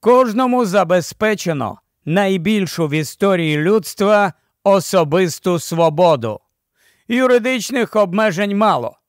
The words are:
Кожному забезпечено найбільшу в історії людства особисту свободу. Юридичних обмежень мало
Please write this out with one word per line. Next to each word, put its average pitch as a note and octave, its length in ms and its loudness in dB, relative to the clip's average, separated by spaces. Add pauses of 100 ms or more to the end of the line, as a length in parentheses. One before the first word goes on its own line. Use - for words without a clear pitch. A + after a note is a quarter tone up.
Кожному B3 640 2
забезпечено F3+ 1120 -2 (260)
найбільшу F#3+ 840 -2
в C#3 40 -6
історії D#3+ 640 -2
людства G3+ 760 0 (320)
особисту F3+ 920 0
свободу. D#3 840 0 (680)
Юридичних B3 880 0
обмежень G3+ 600 0
мало F3+ 420 -2 (100)